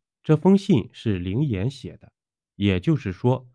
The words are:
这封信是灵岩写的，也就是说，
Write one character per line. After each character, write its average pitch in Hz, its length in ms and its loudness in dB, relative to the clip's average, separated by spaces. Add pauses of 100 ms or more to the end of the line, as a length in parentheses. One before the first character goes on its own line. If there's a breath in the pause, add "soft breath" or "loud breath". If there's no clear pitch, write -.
(220)
这 156 140 2
封 185 220 4
信 190 340 0
是 101 260 -4
灵 95 260 -4
岩 117 280 -4
写 85 260 -16
的， - 140 -20 (440)
也 98 240 0
就 156 180 -2
是 95 160 -8
说， 127 420 -2